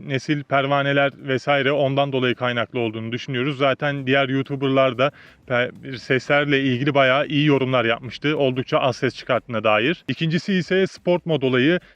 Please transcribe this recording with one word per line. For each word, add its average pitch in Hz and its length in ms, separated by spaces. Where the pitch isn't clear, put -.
nesil 143 360
pervaneler 139 760
vesaire 139 560
ondan 139 400
dolayı 127 220
kaynaklı 120 440
olduğunu 113 340
düşünüyoruz. 127 460
Zaten 139 480
diğer 139 220
YouTuber'lar 135 680
da 139 120
pe-, 123 500
seslerle 143 640
ilgili 135 320
bayağı 135 320
iyi 151 200
yorumlar 131 380
yapmıştı. 123 520
Oldukça 135 420
az 131 180
ses 127 180
çıkarttığına 113 500
dair. 110 440
İkincisi 165 460
ise 185 320
sport - 400
mod 151 160
olayı. 135 380